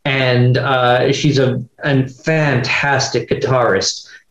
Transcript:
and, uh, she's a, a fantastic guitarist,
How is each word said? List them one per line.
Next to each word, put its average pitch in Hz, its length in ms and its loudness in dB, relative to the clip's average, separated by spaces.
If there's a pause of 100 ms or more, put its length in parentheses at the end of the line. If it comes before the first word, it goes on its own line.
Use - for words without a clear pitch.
and, 123 500 2
uh, 127 560 2
she's 135 260 0
a, 123 240 0 (220)
a 135 240 0
fantastic 139 1200 -2
guitarist, 117 800 0 (220)